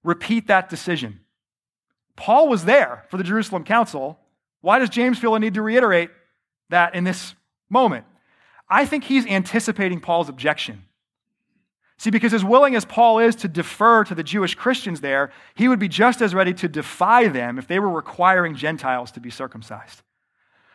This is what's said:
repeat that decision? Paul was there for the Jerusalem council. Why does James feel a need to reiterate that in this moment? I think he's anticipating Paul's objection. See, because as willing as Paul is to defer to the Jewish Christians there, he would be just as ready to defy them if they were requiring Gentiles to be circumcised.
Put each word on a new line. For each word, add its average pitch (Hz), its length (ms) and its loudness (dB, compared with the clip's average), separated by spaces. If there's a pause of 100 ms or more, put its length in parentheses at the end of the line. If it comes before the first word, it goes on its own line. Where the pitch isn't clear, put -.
repeat 190 440 -2
that 190 220 2
decision? 127 500 -8 (960)
Paul 277 320 4
was 208 180 -2
there 175 440 2
for 185 80 -8
the 190 60 -4
Jerusalem 190 400 -4
council. 165 560 -2 (420)
Why 196 160 2
does 254 120 0
James 247 280 0
feel 226 160 0
a 220 60 0
need 214 160 -2
to 214 80 -4
reiterate 214 480 2 (580)
that 170 240 2
in 180 120 -4
this 180 300 -6 (340)
moment? 190 360 0 (640)
I 233 160 2
think 285 180 -4
he's 262 220 0
anticipating 196 720 -4
Paul's 170 300 -2
objection. 131 540 -6 (1120)
See, - 120 -6
because 220 240 2
as 202 120 0
willing 254 300 6
as 214 100 -2
Paul 226 340 4
is 233 180 4
to 208 100 -6
defer 208 560 2
to 202 100 -6
the 165 100 -6
Jewish 185 320 -4
Christians 208 460 -4
there, 139 300 -2 (240)
he 226 120 2
would 254 120 2
be 196 100 -4
just 226 320 2
as 196 140 0
ready 185 180 2
to 180 140 -4
defy 185 600 2
them 123 300 -4
if 127 100 -12
they 180 120 -2
were 202 100 -2
requiring 175 640 0
Gentiles 131 560 -6
to - 80 -20
be 120 120 -16
circumcised. 113 720 -16 (720)